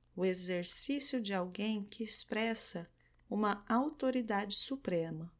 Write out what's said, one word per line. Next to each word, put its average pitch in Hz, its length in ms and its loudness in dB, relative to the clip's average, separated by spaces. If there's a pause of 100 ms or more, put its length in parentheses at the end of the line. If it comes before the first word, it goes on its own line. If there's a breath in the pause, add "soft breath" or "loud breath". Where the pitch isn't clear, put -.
(160)
O 180 100 0
exercício 185 960 0
de 202 120 -2
alguém 202 500 0
que 208 200 -8
expressa 214 840 -2 (420 soft breath)
uma 208 380 2
autoridade 233 880 2
suprema, 170 840 -2